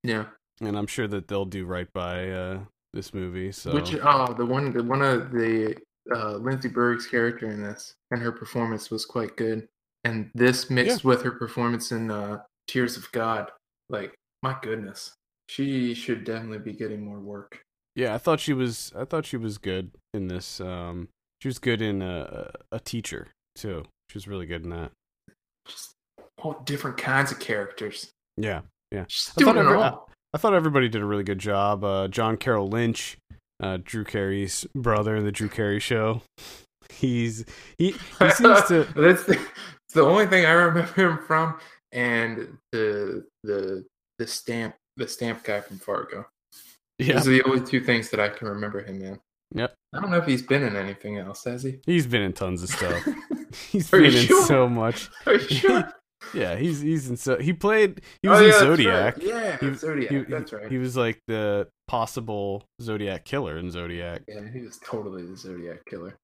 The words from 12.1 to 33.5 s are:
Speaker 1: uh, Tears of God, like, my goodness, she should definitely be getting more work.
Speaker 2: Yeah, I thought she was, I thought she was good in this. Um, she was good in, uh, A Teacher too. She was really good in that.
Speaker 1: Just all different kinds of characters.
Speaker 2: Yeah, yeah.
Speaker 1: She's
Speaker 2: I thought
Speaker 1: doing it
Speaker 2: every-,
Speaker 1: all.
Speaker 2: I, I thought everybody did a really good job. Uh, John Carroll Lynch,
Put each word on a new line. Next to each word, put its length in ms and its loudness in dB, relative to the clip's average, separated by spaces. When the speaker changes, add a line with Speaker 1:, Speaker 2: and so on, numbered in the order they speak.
Speaker 1:
uh, 300 -8
Tears 300 -2
of 140 -18
God, 400 -4
like, 260 -10
my 200 -4
goodness, 520 -10
she 460 -2
should 300 -6
definitely 360 -8
be 140 -12
getting 320 -10
more 140 -14
work. 420 -16
Speaker 2:
Yeah, 200 -2
I 20 -4
thought 220 0
she 140 -4
was, 440 -4
I 80 -8
thought 220 -6
she 100 -8
was 220 -8
good 320 -8
in 140 -6
this. 320 -10
Um, 500 -10
she 100 -10
was 100 -8
good 240 -2
in, 180 -2
uh, 480 -8
A 80 -8
Teacher 480 -10
too. 280 -10
She 80 -16
was 100 -14
really 200 -10
good 160 -8
in 80 -10
that. 200 -10
Speaker 1:
Just 240 -18
all 240 -8
different 320 -6
kinds 340 0
of 80 -12
characters. 680 -8
Speaker 2:
Yeah, 240 -4
yeah. 160 -8
Speaker 1:
She's 300 -6
Speaker 2:
I 60 4
thought 100 6
Speaker 1:
doing 40 4
it 120 6
Speaker 2:
every-, 120 6
Speaker 1:
all. 280 -2
Speaker 2:
I, 20 -6
I 40 -2
thought 140 4
everybody 360 4
did 120 -4
a 40 -4
really 200 -2
good 140 -4
job. 440 0
Uh, 240 0
John 300 0
Carroll 320 0
Lynch, 480 -2